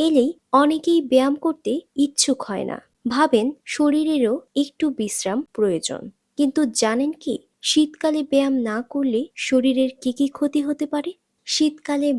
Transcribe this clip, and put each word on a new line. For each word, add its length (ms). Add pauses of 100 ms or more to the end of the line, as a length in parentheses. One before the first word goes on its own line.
এলেই 240 (220)
অনেকেই 480 (100)
ব্যায়াম 240 (100)
করতে 280 (320)
ইচ্ছুক 340 (100)
হয় 220
না, 60 (320)
ভাবেন 380 (280)
শরীরেরও 600 (280)
একটু 220 (140)
বিশ্রাম 400 (180)
প্রয়োজন। 460 (340)
কিন্তু 240 (220)
জানেন 280 (120)
কি, 120 (360)
শীতকালে 500 (120)
ব্যায়াম 220 (140)
না 80 (160)
করলে 280 (260)
শরীরের 440 (100)
কি 120
কি 160
ক্ষতি 340
হতে 300
পারে? 180 (360)
শীতকালে 600 (100)